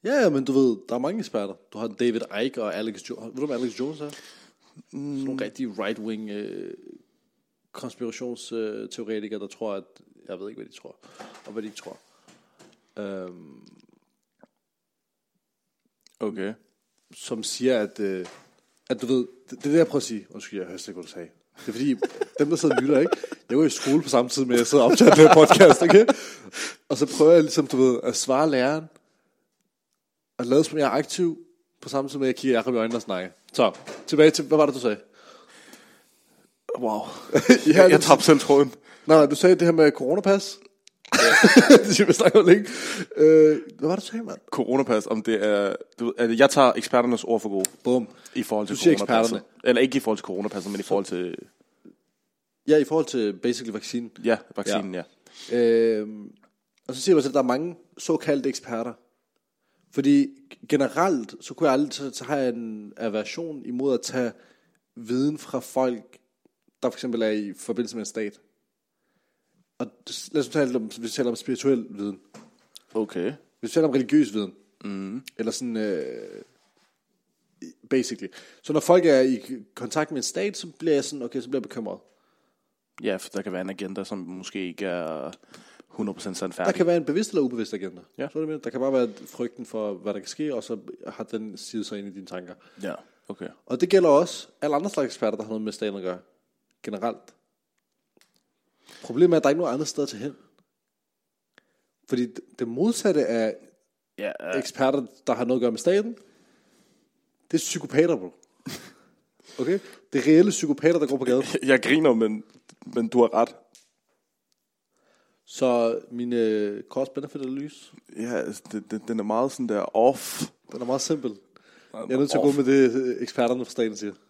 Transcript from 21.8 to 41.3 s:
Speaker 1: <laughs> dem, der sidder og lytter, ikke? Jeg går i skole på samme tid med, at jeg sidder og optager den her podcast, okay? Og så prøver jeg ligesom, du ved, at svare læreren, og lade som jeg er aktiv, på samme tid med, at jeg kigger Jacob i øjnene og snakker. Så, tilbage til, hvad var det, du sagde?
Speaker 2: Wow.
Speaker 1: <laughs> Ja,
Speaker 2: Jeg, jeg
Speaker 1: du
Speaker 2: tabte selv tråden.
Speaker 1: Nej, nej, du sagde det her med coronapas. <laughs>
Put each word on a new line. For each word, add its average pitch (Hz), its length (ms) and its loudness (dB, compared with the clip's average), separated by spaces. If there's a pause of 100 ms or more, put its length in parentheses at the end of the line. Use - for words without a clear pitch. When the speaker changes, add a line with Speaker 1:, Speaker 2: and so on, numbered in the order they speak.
Speaker 1:
<laughs> - 220 -8
dem, 147 120 2
der 165 60 0
sidder - 200 2
og 127 60 0
lytter, 139 180 4
ikke? - 120 2 (380)
Jeg 120 60 0
går 156 80 4
i 151 60 4
skole 147 320 0
på 139 60 -8
samme 127 200 2
tid 135 160 -2
med, 123 100 0
at 120 40 6
jeg 117 80 4
sidder 139 180 6
og 117 60 6
optager - 240 8
den 156 120 12
her 180 80 12
podcast, 175 480 10
okay? 202 240 8 (840)
Og 131 80 -4
så 139 220 -2
prøver 156 140 8
jeg 170 100 8
ligesom, 151 240 0
du 131 100 -4
ved, 127 260 4
at 117 140 -4
svare 143 340 0
læreren, 143 340 -2 (1500)
og 123 80 -6
lade 139 180 4
som 156 140 -6
jeg 147 80 0
er - 40 0
aktiv, 156 480 -2 (420)
på - 80 -18
samme 135 220 -4
tid 143 80 -10
med, 135 80 -2
at - 20 0
jeg 127 80 -2
kigger 123 220 0
Jacob 123 160 -2
i - 20 0
øjnene 113 200 -2
og 110 60 -6
snakker. 92 280 -8 (220)
Så, 110 200 2 (340)
tilbage 151 240 6
til, 151 140 -4
hvad 151 140 0
var 151 80 6
det, 139 80 -4
du 131 60 -8
sagde? 110 160 -2 (1800)
Speaker 2:
Wow. 110 220 -2
Speaker 1:
<laughs> - 60 -8 (600)
Ja, - 0 -
Speaker 2:
Jeg, 165 240 10
jeg 151 80 8
Speaker 1:
du - 60 2
Speaker 2:
tabte 143 200 6
selv 151 160 8
tråden. 139 340 4 (320)
Speaker 1:
Nej, 156 100 8
nej, 151 100 8
du 143 100 0
sagde 185 180 6
det 180 80 0
her 170 100 4
med 156 200 6
coronapas. 196 680 0 (540)
<laughs> - 720 8